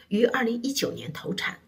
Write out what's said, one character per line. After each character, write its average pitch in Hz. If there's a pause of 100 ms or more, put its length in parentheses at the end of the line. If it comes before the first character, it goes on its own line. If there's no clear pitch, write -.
于 214
二 247
零 233
一 277
九 -
年 -
投 -
产 -